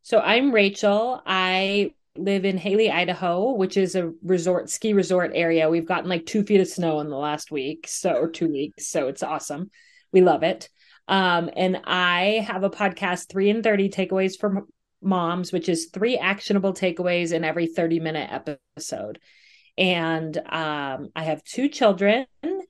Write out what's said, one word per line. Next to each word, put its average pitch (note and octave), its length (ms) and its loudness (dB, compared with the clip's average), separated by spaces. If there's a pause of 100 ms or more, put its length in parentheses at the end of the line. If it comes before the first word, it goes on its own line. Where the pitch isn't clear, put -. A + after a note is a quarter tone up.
So A3+ 160 4
I'm B3+ 320 4
Rachel. G#3 720 2
I F#3+ 680 0 (220)
live F#3+ 300 0
in F#3+ 140 0
Hailey, G3+ 320 2
Idaho, F3+ 640 0
which F#3+ 220 -2
is F#3 200 0
a E3+ 260 -2
resort, F3 480 0
ski - 240 -2
resort F3+ 400 2
area. E3 340 4
We've E3 200 2
gotten, F3+ 220 -2
like, F3 180 -2
two G#3+ 160 0
feet G3+ 180 4
of F3+ 60 0
snow E3 320 -2
in D3+ 100 -6
the C#3 80 -6
last D3+ 320 -4
week, D3+ 380 -6
so, - 260 -2
or A#2+ 160 0
two E3 200 -2
weeks. D3 380 -6
So D3 200 -2
it's C#3 160 -6
awesome. E3+ 480 -8 (400)
We F#3+ 100 8
love E3 220 6
it. - 260 -2 (380)
Um, F3+ 480 2
and F#3 300 0
I F3+ 640 2
have F#3+ 160 -4
a G3 60 0
podcast, F#3 600 -2
Three F#3+ 200 2
and G#3+ 140 0
Thirty G3+ 260 4
Takeaways F#3+ 500 -2
for G3+ 180 0
M-, - 100 -6 (340)
Moms, F3+ 500 0
which F3+ 180 -2
is E3 180 -2
three A#3 300 0
actionable G3 560 0
takeaways F3 600 -2
in E3 100 -2
every D#3+ 220 -2
thirty-minute E3 680 -2
episode. - 840 -10 (600)
And, E3 600 0
um, C#3+ 800 -6
I D#3+ 80 -6
have D#3 220 -4
two C4+ 240 -4
children, G#3+ 560 2 (440)